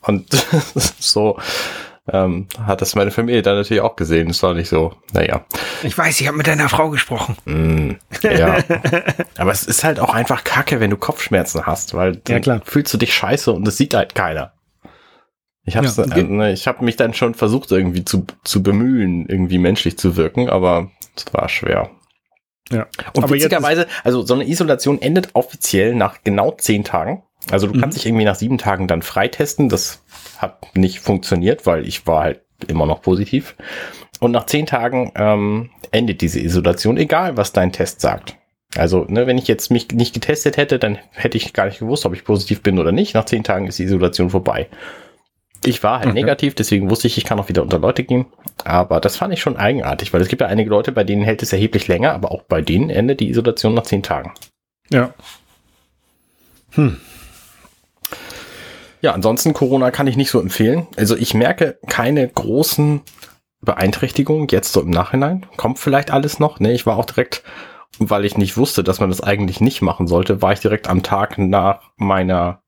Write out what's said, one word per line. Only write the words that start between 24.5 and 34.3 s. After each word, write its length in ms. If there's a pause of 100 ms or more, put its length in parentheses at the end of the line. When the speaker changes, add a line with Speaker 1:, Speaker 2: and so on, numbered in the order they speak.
Speaker 1:
endet 320
offiziell 600
nach 300
genau 280
zehn 320
Tagen. 400 (280)
Also 160
du 80
Speaker 2:
Mhm. 60
Speaker 1:
kannst 160
dich 80
irgendwie 200
nach 100
sieben 220
Tagen 300
dann 140
freitesten. 680
Das 340 (340)
hat 380
nicht 240
funktioniert, 640
weil 220
ich 200
war 160
halt 180 (260)
immer 180
noch 160
positiv. 540 (640)
Und 120